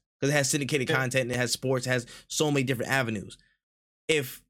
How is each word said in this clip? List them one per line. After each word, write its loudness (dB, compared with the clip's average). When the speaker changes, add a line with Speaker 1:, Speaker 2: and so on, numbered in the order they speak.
Speaker 1:
'cause 0
it 2
has 2
syndicated 0
Speaker 2:
Yeah. 2
Speaker 1:
content, 0
and -4
it -2
has 0
sports, -2
it 0
has 0
so 2
many 4
different -2
avenues. -2
If 0